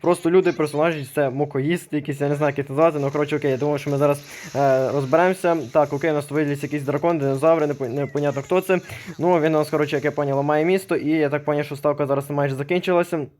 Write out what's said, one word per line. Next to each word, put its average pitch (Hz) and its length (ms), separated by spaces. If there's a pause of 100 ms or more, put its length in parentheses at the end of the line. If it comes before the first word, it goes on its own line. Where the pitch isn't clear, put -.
просто 165 300
люди, 180 220
персонажі, 151 600
це 143 160
мукоїсти 143 680
якісь, 143 240
я 143 80
не 143 60
знаю, 147 160
як 143 80
їх 139 120
назвати, 151 300
ну 139 100
коротше, 147 260
окей, 143 140
я 131 60
думаю, 147 220
що 143 120
ми 143 60
зараз, 143 240 (360)
е, 131 340
розберемося. 165 680 (160)
Так, 147 200
окей, 147 180
у 156 40
нас 143 160
виліз 143 320
якийсь 143 200
дракон, 147 360
динозаври, 147 480
непо-, 139 220
непонятно 143 540
хто 185 180
це, 180 200 (380)
ну 170 220
він 160 140
у 156 40
нас, 151 120
коротше, 151 260
як 139 80
я 147 80
поняв, 143 240
ламає 151 280
місто, 185 320
і 143 140
я 156 180
так 147 160
поняв, 147 220
що 147 100
ставка 147 300
зараз 139 240
майже 143 240
закінчилася. 170 720 (140)